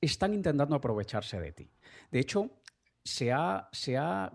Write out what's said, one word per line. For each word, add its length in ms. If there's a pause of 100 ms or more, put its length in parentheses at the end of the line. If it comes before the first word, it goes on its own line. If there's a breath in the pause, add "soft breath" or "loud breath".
están 320
intentando 420
aprovecharse 640
de 120
ti. 180 (400 loud breath)
De 100
hecho, 300 (540)
se 280
ha, 400
se 260
ha 380